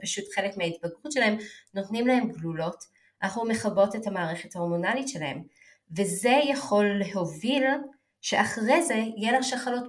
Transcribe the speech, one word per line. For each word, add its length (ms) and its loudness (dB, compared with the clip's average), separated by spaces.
פשוט 220 -6
חלק 220 -2
מההתבגרות 560 -6
שלהן, 260 2
נותנים 320 -2
להן 220 4
גלולות, 560 -6
אנחנו 220 -2
מכבות 520 2
את 100 -4
המערכת 500 -4
ההורמונלית 520 0
שלהן, 340 -6
וזה 480 4
יכול 540 2
להוביל 640 0
שאחרי 640 2
זה 120 0
יהיה 380 0
לה 100 4
שחלות 460 -2